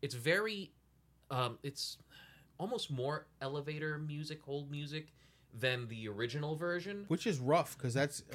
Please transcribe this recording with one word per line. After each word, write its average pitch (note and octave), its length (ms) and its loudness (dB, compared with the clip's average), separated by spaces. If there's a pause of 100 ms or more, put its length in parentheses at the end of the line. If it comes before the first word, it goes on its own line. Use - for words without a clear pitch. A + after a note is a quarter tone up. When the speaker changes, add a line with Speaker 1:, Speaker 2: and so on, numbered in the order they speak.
Speaker 1:
it's C#3 100 -4
very, F#3+ 600 2 (580)
um, B2 320 2
it's - 340 -4 (600)
almost G#3+ 320 -2
more C#3 340 0 (160)
elevator D3+ 560 -2
music, D3+ 460 -4
hold C#3+ 260 -4
music D3 380 -4 (500)
than B2 300 2
the A2 200 -6
original A#2+ 480 0
version. F3 520 -2
Speaker 2:
Which F3 180 2
is F3+ 140 4
rough, D3 380 6
'cause B2 160 0
that's C#3+ 280 2 (140)